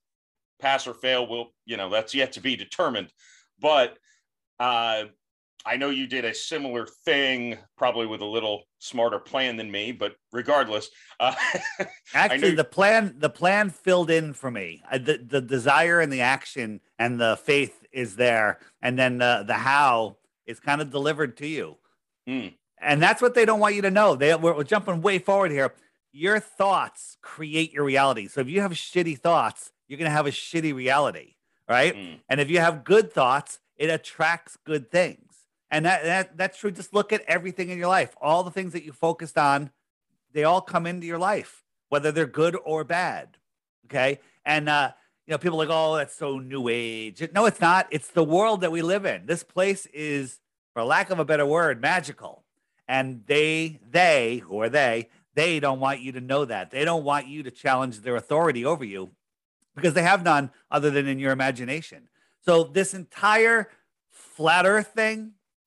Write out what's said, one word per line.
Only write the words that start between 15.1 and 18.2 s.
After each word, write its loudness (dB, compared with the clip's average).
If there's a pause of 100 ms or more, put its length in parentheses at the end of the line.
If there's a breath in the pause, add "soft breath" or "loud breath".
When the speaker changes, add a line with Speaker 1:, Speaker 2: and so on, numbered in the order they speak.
Speaker 2:
the -2
desire 4
and 2
the -2
action -2 (180)
and -2
the 4
faith 0
is -8
there. 2 (220 soft breath)